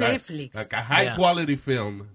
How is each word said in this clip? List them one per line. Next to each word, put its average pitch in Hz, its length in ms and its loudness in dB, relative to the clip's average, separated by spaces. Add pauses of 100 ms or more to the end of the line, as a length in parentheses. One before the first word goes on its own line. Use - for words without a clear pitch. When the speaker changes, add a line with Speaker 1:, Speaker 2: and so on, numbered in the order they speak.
(120)
Speaker 1:
Netflix. 156 420 -8
Speaker 2:
like 107 220 -8
a 117 80 -2
high 156 220 4
Speaker 3:
Yeah. 117 100 -4
Speaker 2:
quality 170 400 2
film, 104 580 -4